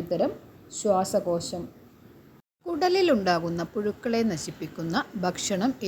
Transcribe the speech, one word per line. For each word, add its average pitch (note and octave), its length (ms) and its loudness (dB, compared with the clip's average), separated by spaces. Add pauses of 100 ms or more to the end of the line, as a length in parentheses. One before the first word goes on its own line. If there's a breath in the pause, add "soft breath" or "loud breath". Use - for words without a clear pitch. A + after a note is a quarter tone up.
ഉത്തരം F3+ 280 0 (480)
ശ്വാസകോശം. F#3 840 0 (1000)
കുടലിലുണ്ടാകുന്ന B3+ 960 2 (120)
പുഴുക്കളെ G#3 460 -2 (100)
നശിപ്പിക്കുന്ന E3 680 -6 (280)
ഭക്ഷണം F#3 480 0 (160)